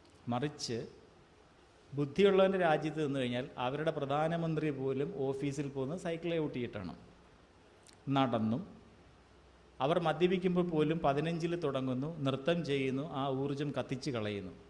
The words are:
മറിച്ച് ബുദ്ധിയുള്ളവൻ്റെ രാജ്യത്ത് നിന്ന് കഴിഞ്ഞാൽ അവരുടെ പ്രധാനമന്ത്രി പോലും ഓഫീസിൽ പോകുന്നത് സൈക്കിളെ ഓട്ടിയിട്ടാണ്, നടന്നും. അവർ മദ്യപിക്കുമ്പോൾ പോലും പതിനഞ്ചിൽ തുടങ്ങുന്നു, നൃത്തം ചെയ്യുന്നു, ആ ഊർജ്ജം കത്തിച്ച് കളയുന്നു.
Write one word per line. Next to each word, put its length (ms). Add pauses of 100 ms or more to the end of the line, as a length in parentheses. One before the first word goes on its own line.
(280)
മറിച്ച് 500 (1160)
ബുദ്ധിയുള്ളവൻ്റെ 640
രാജ്യത്ത് 480
നിന്ന് 140
കഴിഞ്ഞാൽ 280 (100)
അവരുടെ 340
പ്രധാനമന്ത്രി 800
പോലും 480
ഓഫീസിൽ 500
പോകുന്നത് 320
സൈക്കിളെ 380
ഓട്ടിയിട്ടാണ്, 560 (1160)
നടന്നും. 520 (1160)
അവർ 200
മദ്യപിക്കുമ്പോൾ 720
പോലും 300
പതിനഞ്ചിൽ 560
തുടങ്ങുന്നു, 540 (100)
നൃത്തം 460
ചെയ്യുന്നു, 380 (100)
ആ 160
ഊർജ്ജം 420
കത്തിച്ച് 400
കളയുന്നു. 420 (160)